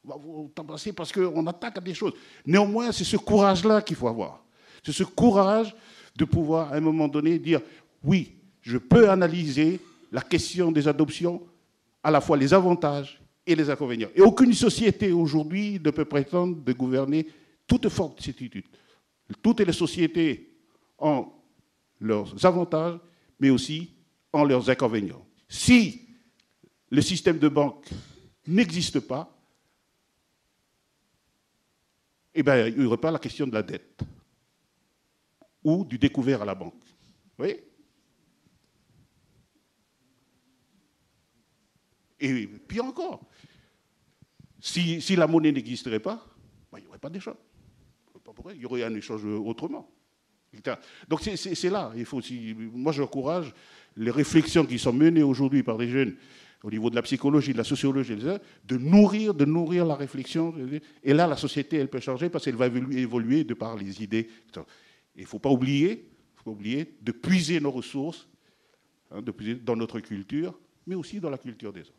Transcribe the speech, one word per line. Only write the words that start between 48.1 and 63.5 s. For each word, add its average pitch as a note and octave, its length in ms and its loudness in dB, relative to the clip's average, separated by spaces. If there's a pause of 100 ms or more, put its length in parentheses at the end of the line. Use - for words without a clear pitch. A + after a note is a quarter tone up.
ne - 80 -20
sais - 60 -20
pas - 80 -20
pourquoi, - 200 -20
il C#3 80 -20
y A#2+ 40 -14
aurait B2 180 -4
un A2+ 100 -6
échange G#2+ 320 -10
autrement. A2 640 -8 (1160)
Donc D#3 140 -4
c'est, G#3 160 -8
c'est, F#3 180 -8
c'est F3+ 140 -2
là, F3 260 -4
il A#2 100 -8
faut C#3 120 -10
aussi... A2+ 380 -10 (180)
moi C3 180 -4
j'encourage C#3 600 -6 (420)
les A2+ 160 -4
réflexions D3+ 540 2
qui A#2+ 140 -6
sont B2+ 120 0
menées D#3 320 6
aujourd'hui C3+ 380 2
par A2+ 160 -4
des A#2+ 100 -4
jeunes B2 280 0 (480)
au G#2+ 80 -10
niveau A2 180 -2
de A2+ 60 -4
la A#2+ 80 0
psychologie, C#3 500 0
de A2+ 40 -2
la A2+ 60 -2
sociologie, C3+ 520 -2
de C3 600 -8
nourrir, G3+ 560 4
de C#3+ 120 2
nourrir E3+ 400 0
la D#3 100 -2
réflexion. C#3+ 580 -6 (500)
Et C3+ 100 2
là, E3+ 140 4
la C#3+ 100 -2
société, D3 400 -6
elle C3+ 100 -2
peut B2+ 140 -8
changer C3+ 280 -6
parce E3+ 140 -6
qu'elle B2 120 -4
va B2 100 0
évolu-, B2+ 320 -4
évoluer B2 460 0
de A#2 100 -6